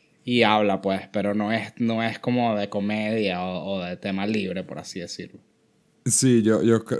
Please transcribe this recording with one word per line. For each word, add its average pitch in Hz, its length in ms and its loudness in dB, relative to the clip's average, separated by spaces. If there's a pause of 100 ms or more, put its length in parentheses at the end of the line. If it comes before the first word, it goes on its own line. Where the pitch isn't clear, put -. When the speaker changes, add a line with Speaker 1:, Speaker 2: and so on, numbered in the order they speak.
(240)
Speaker 1:
y 123 180 2
habla, 104 380 4
pues, 98 220 -2 (100)
pero 101 220 -2
no 104 180 -2
es, 110 240 -4
no 113 260 0
es 113 160 -4
como 120 380 0
de 101 120 -2
comedia 107 760 -2
o, 92 320 -6
o 90 80 -6
de 90 120 -8
tema 98 300 -4
libre, 95 380 -4
por - 160 -12
así - 180 -14
decirlo. - 400 -12 (680)
Speaker 2:
Sí, 123 360 4
yo, 104 200 4
yo, 110 200 4 (180)